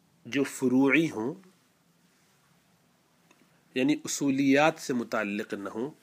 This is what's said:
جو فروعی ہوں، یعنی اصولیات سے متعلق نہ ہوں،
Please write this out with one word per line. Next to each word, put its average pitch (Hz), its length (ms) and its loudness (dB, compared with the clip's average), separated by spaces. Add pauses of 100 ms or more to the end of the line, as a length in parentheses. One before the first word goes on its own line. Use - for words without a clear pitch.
(260)
جو 131 180 0
فروعی 135 680 4
ہوں، 120 240 -6 (2500)
یعنی 135 200 2 (100)
اصولیات 139 760 2
سے - 140 -6
متعلق 107 600 -4
نہ 101 160 -10
ہوں، 113 200 -8 (120)